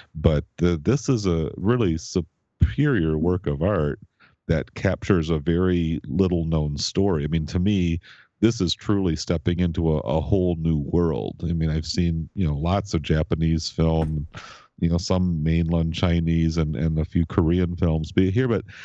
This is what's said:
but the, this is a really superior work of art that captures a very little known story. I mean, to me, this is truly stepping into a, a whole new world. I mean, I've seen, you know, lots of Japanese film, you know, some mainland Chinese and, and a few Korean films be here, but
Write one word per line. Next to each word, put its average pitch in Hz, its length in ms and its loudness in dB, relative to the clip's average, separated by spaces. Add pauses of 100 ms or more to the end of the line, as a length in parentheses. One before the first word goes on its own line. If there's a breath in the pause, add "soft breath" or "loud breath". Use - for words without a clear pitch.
(160 loud breath)
but 78 280 2 (140)
the, 87 200 2
this 98 300 0
is 113 180 0
a 82 300 0
really 98 420 0
superior 87 1200 -2
work 87 300 0
of 71 140 -2
art 80 380 0 (480 soft breath)
that 78 260 -2
captures 90 560 0
a 80 100 0
very 85 680 0
little 87 380 0
known 76 340 -2
story. 92 460 0
I 76 40 -2
mean, 78 200 -2
to - 120 -2
me, 87 420 0 (400 loud breath)
this 113 180 2
is 85 140 0
truly 95 420 0
stepping 85 440 -2
into 82 340 0
a, 76 60 0
a 73 200 -2
whole 90 380 0
new 80 200 0
world. 69 640 -2
I 85 100 -2
mean, 80 160 0
I've 78 160 -2
seen, 82 500 -2
you 95 100 0
know, 73 100 0
lots 90 380 -2
of 82 80 0
Japanese 80 680 0
film, 80 580 0 (520 loud breath)
you 85 100 0
know, 85 80 2
some 90 460 0
mainland 82 500 2
Chinese 82 640 2
and, 78 180 0
and 80 240 0
a 80 60 0
few 85 200 0
Korean 87 520 0
films 80 340 0
be 95 200 2
here, 123 180 0
but 110 160 -2 (200 loud breath)